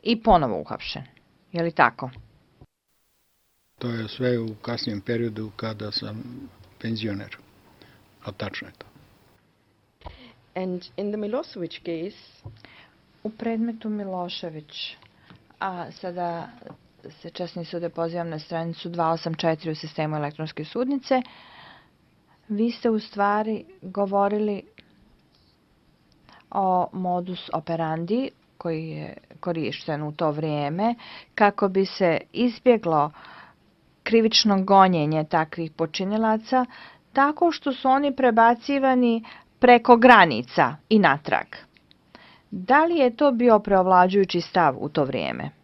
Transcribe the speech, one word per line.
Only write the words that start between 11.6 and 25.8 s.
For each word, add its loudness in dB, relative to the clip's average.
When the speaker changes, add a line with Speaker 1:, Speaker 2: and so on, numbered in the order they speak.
Speaker 3:
case -12
Speaker 1:
U -8
predmetu -6
Milošević, -10
a -8
sada -8
se, -20
časni -10
sude, -8
pozivam -6
na -8
stranicu -8
dva -2
osam -4
četiri -2
u -4
sistemu -6
elektronske -8
sudnice, -2
vi -2
ste -4
u 0
stvari -2
govorili -2